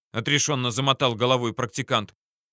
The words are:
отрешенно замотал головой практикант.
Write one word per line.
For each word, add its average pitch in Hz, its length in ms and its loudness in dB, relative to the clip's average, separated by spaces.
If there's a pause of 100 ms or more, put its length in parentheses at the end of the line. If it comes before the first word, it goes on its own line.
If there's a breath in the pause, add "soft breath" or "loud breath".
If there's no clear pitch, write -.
(120)
отрешенно 127 600 0
замотал 131 440 0
головой 120 380 2
практикант. 120 600 -4 (380)